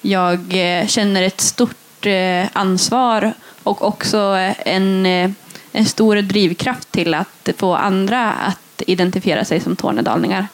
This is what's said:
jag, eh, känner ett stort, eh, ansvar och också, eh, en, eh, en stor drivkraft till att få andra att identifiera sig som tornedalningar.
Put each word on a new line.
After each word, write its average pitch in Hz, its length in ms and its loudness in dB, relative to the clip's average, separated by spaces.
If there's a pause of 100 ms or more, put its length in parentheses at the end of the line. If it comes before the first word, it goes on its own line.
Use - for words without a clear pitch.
jag, 180 400 2 (100)
eh, 175 360 0
känner 202 360 2
ett 190 180 -2
stort, - 680 -2
eh, 185 460 0
ansvar 220 800 0 (300)
och 202 220 -2
också, 214 340 -2 (180)
eh, 190 180 0 (200)
en, 190 320 2
eh, 185 240 2 (420)
en 220 140 2
stor 214 300 2
drivkraft 202 760 -2
till 170 220 0
att - 420 -6
få 185 180 0
andra 202 580 0
att - 260 -4 (280)
identifiera 185 580 0
sig 160 160 -2
som 170 160 -4
tornedalningar. 185 760 -2